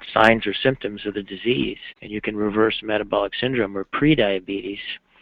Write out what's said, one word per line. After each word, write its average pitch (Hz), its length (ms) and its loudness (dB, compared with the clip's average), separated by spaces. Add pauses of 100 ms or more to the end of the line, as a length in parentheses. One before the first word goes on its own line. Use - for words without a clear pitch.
(120)
signs 110 320 6
or 101 80 -2
symptoms 104 540 -2
of 101 80 -2
the 104 80 -4
disease, 107 560 -2 (240)
and 104 80 -14
you 107 100 -6
can 107 140 -4
reverse 107 480 2
metabolic 104 580 0
syndrome 113 380 -2
or 95 60 -6
prediabetes. 101 960 0 (420)